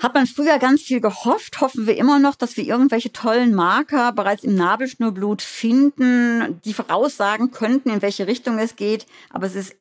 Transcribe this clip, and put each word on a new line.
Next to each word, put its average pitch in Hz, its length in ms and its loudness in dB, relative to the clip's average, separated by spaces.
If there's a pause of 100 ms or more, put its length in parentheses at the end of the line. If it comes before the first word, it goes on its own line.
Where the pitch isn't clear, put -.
Hat 247 120 0
man 262 140 4
früher 294 320 2
ganz 262 220 4
viel 254 200 -2
gehofft, 233 580 -2
hoffen 262 260 -2
wir 220 120 0
immer 285 220 4
noch, 277 160 4
dass - 200 -6
wir 214 80 -4
irgendwelche 240 480 0
tollen 233 420 2
Marker 240 600 0
bereits 302 300 -2
im 208 120 0
Nabelschnurblut 208 840 -2
finden, 240 1200 0
die 214 100 -6
voraussagen 226 800 -2
könnten, 254 380 -2
in 208 120 -2
welche 202 240 -2
Richtung 226 340 -4
es 226 180 -4
geht. 208 300 -4 (220)
Aber - 160 -6
es 190 100 -6
ist 190 260 -8